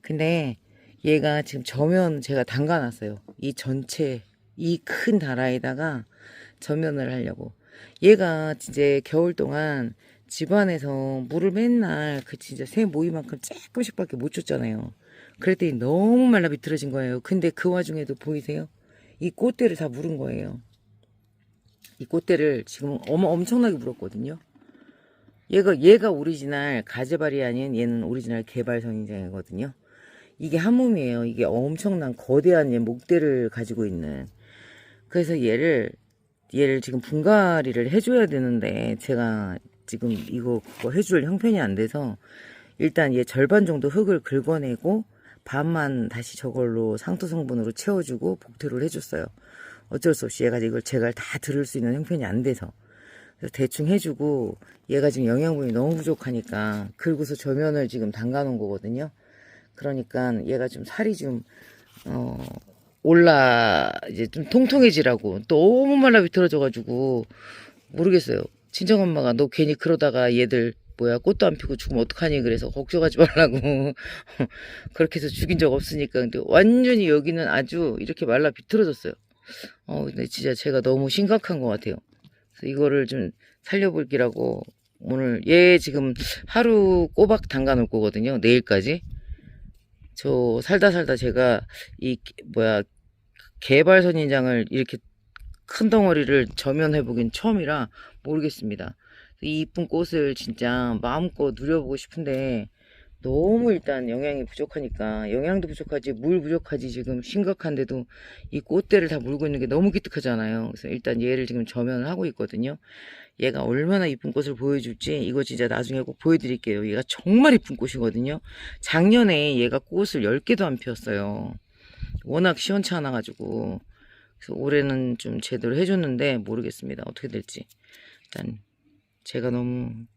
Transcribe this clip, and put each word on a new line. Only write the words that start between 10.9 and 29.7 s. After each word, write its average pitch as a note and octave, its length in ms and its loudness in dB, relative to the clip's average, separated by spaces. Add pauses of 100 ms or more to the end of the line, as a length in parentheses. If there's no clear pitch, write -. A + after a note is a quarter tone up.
물을 E3+ 240 0
맨날 F3 720 0
그 - 120 -14
진짜 C3 300 -12
새 A3 180 0
모이만큼 D#3+ 560 -4
조금씩밖에 - 760 -8
못 B2+ 160 -6
줬잖아요. A2+ 600 -6 (460)
그랬더니 F3+ 360 0
너무 F#3+ 520 4
말라 G3 220 4
비틀어진 C#3+ 420 -4
거예요. B2+ 300 -4
근데 F3 300 0
그 - 200 -4
와중에도 D#3 460 -4
보이세요? D3+ 520 -8 (520)
이 E3+ 100 -4
꽃대를 A#3 460 0
다 D#3 120 -6
물은 D3+ 300 -8
거예요. A#2 420 -8 (1400)
이 C#3 40 -12
꽃대를 D3+ 640 0
지금 C#3 320 -8 (100)
어마-, E3 200 2
엄청나게 F#3 480 0
물었거든요. B2 640 -10 (1120)
얘가, F#3 300 4
얘가 G3+ 300 8
오리지널 C#3+ 760 -4
가재발이 C#3 600 -4
아닌 B2 320 -4
얘는 A#2 260 0
오리지널 A2+ 400 -4
개발 A#2+ 380 -4
선인장이거든요. G#2 920 -8 (680)